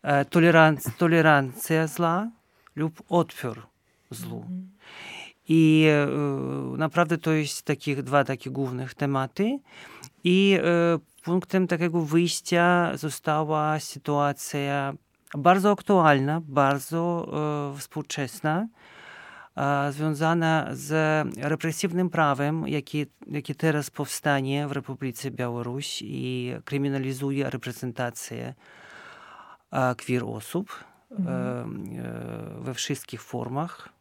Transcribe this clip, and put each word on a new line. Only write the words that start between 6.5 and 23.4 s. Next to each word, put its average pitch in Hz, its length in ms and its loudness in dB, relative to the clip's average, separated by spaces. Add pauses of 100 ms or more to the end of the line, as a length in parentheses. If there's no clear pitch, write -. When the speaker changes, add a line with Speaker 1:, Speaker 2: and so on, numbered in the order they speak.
Speaker 1:
naprawdę 160 400 0
to 160 140 0
jest 151 300 -2
takich 143 400 -4
dwa 135 220 4
takie 135 260 -6
głównych 131 440 -6
tematy. 143 640 -2 (680)
I, 190 380 6
e, 170 360 2 (260)
punktem 180 420 0
takiego 170 360 0
wyjścia 175 920 2
została 151 840 -2
sytuacja 143 1120 -2 (440)
bardzo 185 320 6
aktualna, 160 800 4
bardzo, 143 800 0 (460)
e, 143 40 -14
współczesna, 156 880 -4 (880)
a, 143 380 0
związana 160 800 0
z 139 200 -8 (440)
represywnym 165 760 -2
prawem, 147 580 0
jakie, 147 380 -4 (200)
jakie 147 280 -8